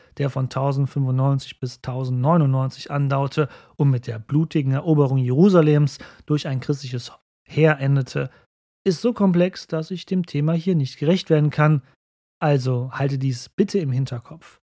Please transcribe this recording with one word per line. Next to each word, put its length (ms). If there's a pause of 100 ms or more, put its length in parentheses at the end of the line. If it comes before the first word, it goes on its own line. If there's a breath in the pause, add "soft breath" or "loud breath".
(180 loud breath)
der 100
von 220
tausendfünfundneunzig 1080
bis 200
tausendneunundneunzig 1080
andauerte 580 (280 loud breath)
und 140
mit 180
der 100
blutigen 540
Eroberung 460
Jerusalems 800 (280 loud breath)
durch 220
ein 100
christliches 540 (360)
Heer 300
endete, 500 (560 soft breath)
ist 180
so 100
komplex, 560
dass 240
ich 120
dem 220
Thema 280
hier 200
nicht 240
gerecht 320
werden 200
kann. 320 (600 soft breath)
Also 500
halte 260
dies 300
bitte 300
im 140
Hinterkopf, 680 (100)